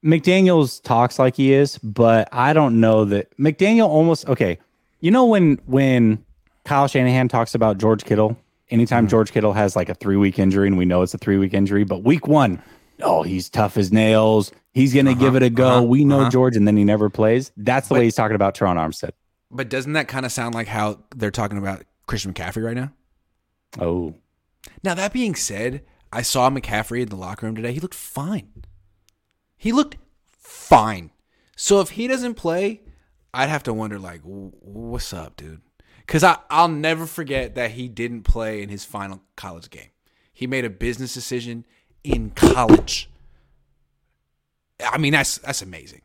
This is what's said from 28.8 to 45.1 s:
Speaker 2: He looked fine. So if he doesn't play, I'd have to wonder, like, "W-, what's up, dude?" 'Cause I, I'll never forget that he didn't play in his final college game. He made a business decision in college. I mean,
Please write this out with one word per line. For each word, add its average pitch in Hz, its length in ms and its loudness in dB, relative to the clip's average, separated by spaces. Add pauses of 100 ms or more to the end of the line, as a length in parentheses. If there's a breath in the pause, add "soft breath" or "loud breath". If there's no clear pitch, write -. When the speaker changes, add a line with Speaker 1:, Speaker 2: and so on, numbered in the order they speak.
Speaker 2:
He 220 120 -4
looked 285 240 0 (420)
fine. 107 720 2 (460)
So - 260 2
if 180 100 -4
he 233 160 -6
doesn't 247 280 -4
play, 196 460 -6 (520)
I'd 131 160 -2
have 151 140 -6
to 117 100 -6
wonder, 107 240 -8
like, 87 240 -18
"W-, 95 380 -18
what's 117 540 -12
up, 82 240 -16
dude?" 80 240 -20 (440 soft breath)
'Cause 165 180 -2
I, 180 140 4 (120)
I'll 165 200 2
never 160 360 -4
forget 135 500 -8
that 123 160 -6
he 123 180 -14
didn't 117 340 -10
play 110 380 -2
in 101 80 -12
his 101 160 -14
final 98 360 -14 (140)
college 85 340 -18
game. - 200 -20 (420)
He - 160 -12
made 131 160 -4
a 117 60 -6
business 117 440 -8
decision 120 520 -10 (380)
in 120 320 -4
college. - 760 2 (1800)
I 113 120 -4
mean, 147 160 -2